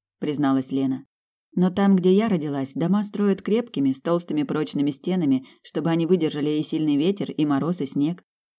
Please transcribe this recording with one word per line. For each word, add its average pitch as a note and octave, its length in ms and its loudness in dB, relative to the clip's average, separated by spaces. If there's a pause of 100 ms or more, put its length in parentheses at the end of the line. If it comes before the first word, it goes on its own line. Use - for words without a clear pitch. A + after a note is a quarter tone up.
(180)
призналась C3+ 540 0
Лена. C3+ 340 -2 (480)
"Но F3+ 160 4
там, G3 260 4
где F#3 180 4
я G#3+ 160 4
родилась, C#3+ 440 -2
дома F#3 300 0
строят G3+ 380 -2
крепкими, G3+ 500 0
с C3+ 100 -8
толстыми E3+ 420 -2
прочными D3 460 -2
стенами, C#3+ 560 0 (180)
чтобы D#3+ 260 -4
они E3 160 2
выдержали D3+ 440 0
и D3+ 140 0
сильный D#3 320 0
ветер, E3 340 0
и D#3 160 -2
мороз, D3 360 -2
и C#3 40 -2
снег. D3+ 380 -2 (360)